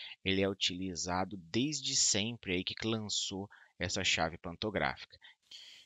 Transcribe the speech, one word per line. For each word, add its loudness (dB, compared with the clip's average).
ele 4
é 6
utilizado -2
desde -2
sempre 2
aí 2
que -4
lançou -2
essa -2
chave 2
pantográfica. -2